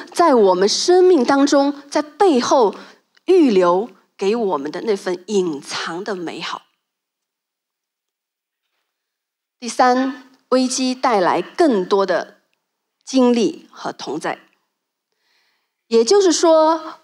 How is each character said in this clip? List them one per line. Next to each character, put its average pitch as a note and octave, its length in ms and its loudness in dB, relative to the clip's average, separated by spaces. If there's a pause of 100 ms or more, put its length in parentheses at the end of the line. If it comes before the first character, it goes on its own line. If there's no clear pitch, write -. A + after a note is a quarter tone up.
(120)
在 E4 240 2
我 G3 180 4
们 F#3 160 0
生 F4+ 340 2
命 F4+ 220 4
当 C#4 220 2
中， C#4+ 420 0
在 D4+ 140 -4
背 D4+ 360 0
后 A#3+ 360 0 (500)
预 E4+ 240 4
留 F#3 400 0 (260)
给 G3+ 200 -2
我 G3 220 -4
们 C#3+ 120 -8
的 F3 120 -12
那 G#3+ 140 -2
份 F#3 320 -8
隐 F#3 320 -2
藏 E3+ 440 -10
的 G#3 100 -8
美 D#3+ 260 -12
好。 - 240 -12 (3000)
第 B3 80 -14
三， B3+ 600 -2 (200)
危 B3+ 180 0
机 B3+ 260 -4
带 B3 260 -2
来 E3 220 0
更 A#3 420 0
多 G3 220 -2
的 F3 360 -6 (640)
经 B3 300 2
历 A3+ 380 -4
和 - 200 -12
同 - 280 -10
在。 E3+ 200 -8 (1500)
也 A3+ 160 2
就 G4+ 180 4
是 F#4 100 2
说， D#4+ 720 2